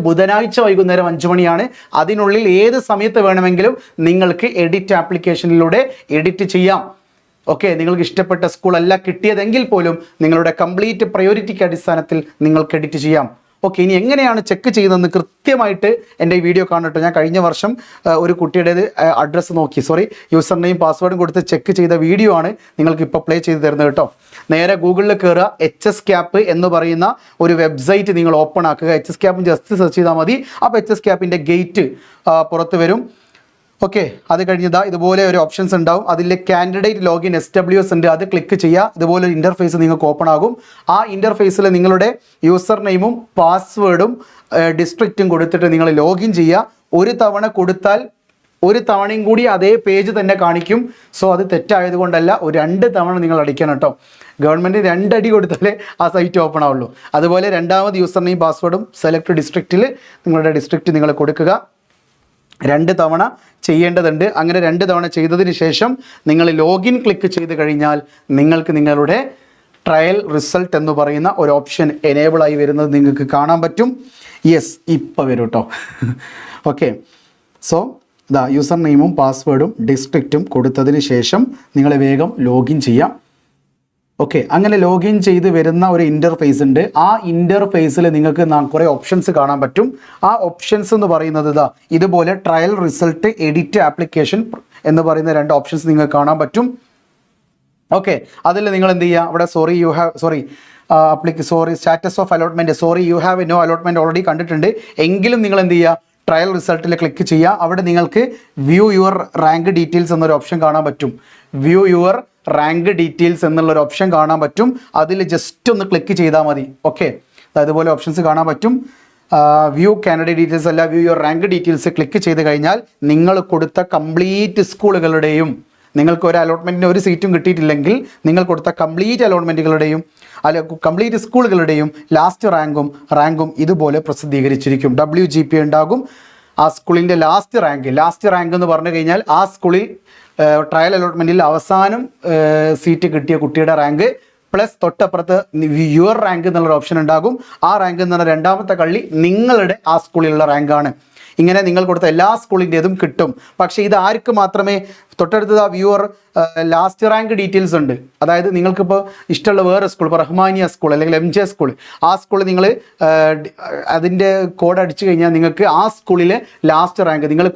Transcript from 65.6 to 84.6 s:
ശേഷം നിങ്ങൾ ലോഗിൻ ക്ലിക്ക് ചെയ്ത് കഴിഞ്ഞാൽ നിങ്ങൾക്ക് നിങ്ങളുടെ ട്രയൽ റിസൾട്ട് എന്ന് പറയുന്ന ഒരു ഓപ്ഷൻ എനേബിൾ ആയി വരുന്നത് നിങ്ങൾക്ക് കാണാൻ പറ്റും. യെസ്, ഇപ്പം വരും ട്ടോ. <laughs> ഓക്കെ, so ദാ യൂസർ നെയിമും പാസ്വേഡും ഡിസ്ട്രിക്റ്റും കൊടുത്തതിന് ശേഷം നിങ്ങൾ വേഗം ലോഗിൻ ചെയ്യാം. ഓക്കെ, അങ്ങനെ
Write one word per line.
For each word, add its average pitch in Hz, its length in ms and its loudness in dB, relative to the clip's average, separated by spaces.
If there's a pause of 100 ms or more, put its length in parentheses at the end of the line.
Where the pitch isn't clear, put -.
ശേഷം 170 300 0 (400)
നിങ്ങൾ 165 160 4 (140)
ലോഗിൻ 185 440 2
ക്ലിക്ക് 196 320 0
ചെയ്ത് 165 240 -6
കഴിഞ്ഞാൽ 151 380 0 (400)
നിങ്ങൾക്ക് 160 400 2
നിങ്ങളുടെ 147 400 2 (680)
ട്രയൽ 170 320 2 (160)
റിസൾട്ട് 175 460 -2
എന്ന് 156 200 -2
പറയുന്ന 147 300 0 (120)
ഒരു 147 160 2
ഓപ്ഷൻ 151 320 -2 (200)
എനേബിൾ 156 360 2
ആയി 151 160 0
വരുന്നത് 147 340 0
നിങ്ങൾക്ക് 139 380 2
കാണാൻ 156 300 0
പറ്റും. 220 240 0 (640)
യെസ്, - 220 -2 (220)
ഇപ്പം 139 340 -4
വരും 117 240 -2
ട്ടോ. 113 80 0 (540)
<laughs> - 560 -10
ഓക്കെ, 143 180 -2 (800)
so 165 100 0 (560)
ദാ 131 80 0 (120)
യൂസർ 147 300 0
നെയിമും 151 360 2
പാസ്വേഡും 135 500 0 (180)
ഡിസ്ട്രിക്റ്റും 139 540 -2
കൊടുത്തതിന് 135 640 0
ശേഷം 127 320 0 (340)
നിങ്ങൾ 143 180 0 (120)
വേഗം 143 260 0 (180)
ലോഗിൻ 127 380 0
ചെയ്യാം. - 420 0 (920)
ഓക്കെ, 156 160 -2 (140)
അങ്ങനെ 208 280 2